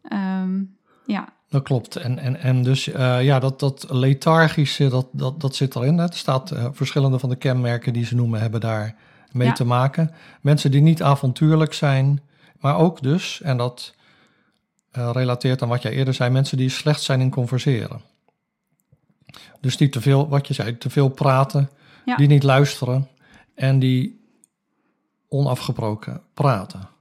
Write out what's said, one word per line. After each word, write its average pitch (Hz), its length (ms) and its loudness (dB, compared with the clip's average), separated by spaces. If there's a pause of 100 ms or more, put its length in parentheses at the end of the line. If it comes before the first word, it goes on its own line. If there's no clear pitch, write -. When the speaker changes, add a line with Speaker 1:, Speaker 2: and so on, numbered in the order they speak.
Speaker 1:
Ehm, 190 600 -4 (440)
ja. - 280 -6 (140)
Speaker 2:
Dat 139 140 0
klopt. - 340 -4
En, 123 220 -6
en, 127 220 -4
en 127 220 2
dus, 131 260 0
eh, 127 360 0
ja, 139 140 4
dat, 135 220 -2
dat 139 300 -4
lethargische, 143 960 2
dat, 127 240 -2
dat, 139 280 -6
dat 135 140 -4
zit 131 220 -2
erin, 139 220 0
hè. 170 80 0
Er 175 80 -6
staat, 135 360 -4
eh, 123 220 -4
verschillende 135 460 0
van 127 100 -4
de 127 80 -2
kenmerken 123 560 -2
die 117 120 -2
ze 120 100 -6
noemen, 117 260 0
hebben 110 200 -2
daar 110 340 -4 (380)
mee 123 140 0
Speaker 1:
Ja. 123 60 4
Speaker 2:
te 123 120 -2
maken. 135 460 2 (300)
Mensen 147 300 2
die 139 100 4
niet 160 220 4
avontuurlijk 151 720 2
zijn, 139 460 0 (400)
maar 139 180 0
ook 180 240 2
dus, 151 400 -2
en 135 140 -2
dat, - 380 -6 (960)
eh, 120 220 -6
relateert 127 500 0
aan 120 60 -2
wat 120 140 -2
jij 113 100 -4
eerder 135 220 0
zei, 123 160 0
mensen 135 260 0
die 131 120 0
slecht 147 340 -2
zijn 131 180 0
in 131 100 2
converseren. 120 680 -4 (1600)
Dus 131 160 -4
die 143 120 4
te 123 120 -4
veel, 139 280 2
wat 143 180 0
je 139 80 -6
zei, 117 240 -6
te 131 120 -8
veel 139 180 2
praten, 139 640 2 (340)
Speaker 1:
Ja. 247 120 -2
Speaker 2:
die 143 120 4
niet 143 140 6
luisteren 135 680 2 (460)
en 135 240 0
die 127 460 -2 (1040)
onafgebroken 127 920 -4 (140)
praten. 101 540 -2 (120)